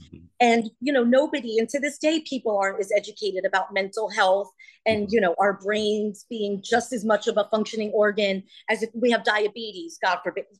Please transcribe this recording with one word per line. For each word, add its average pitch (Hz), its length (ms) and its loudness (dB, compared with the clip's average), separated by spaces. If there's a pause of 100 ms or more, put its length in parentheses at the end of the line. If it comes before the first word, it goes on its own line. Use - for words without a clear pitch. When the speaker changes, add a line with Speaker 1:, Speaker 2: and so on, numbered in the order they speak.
Speaker 1:
Mm-hmm. - 160 -20
Mm-hmm. - 100 -20 (120)
Speaker 2:
and, 233 320 4 (100)
you 285 120 -2
know, 254 100 4
nobody, 247 560 2
and 220 120 0
to 285 100 -2
this 294 180 -4
day, 311 300 2
people 220 300 -2
aren't 196 200 0
as 202 160 -4
educated 196 520 -2
about 190 260 -2
mental 196 380 -4
health 202 420 2 (320)
and, 208 240 0
Speaker 1:
Mm-hmm. 196 40 -4
Speaker 2:
you 233 80 4
know, 175 200 2
our 196 140 2
brains 208 720 -2
being 202 340 -6
just 233 300 0
as 208 120 -6
much 214 220 2
of 208 120 0
a 202 120 0
functioning 214 420 -2
organ 202 500 2 (260)
as 214 140 0
if 226 120 -6
we 240 160 2
have 214 140 2
diabetes, 208 800 -2
God 180 200 2
forbid, 185 220 -6 (160)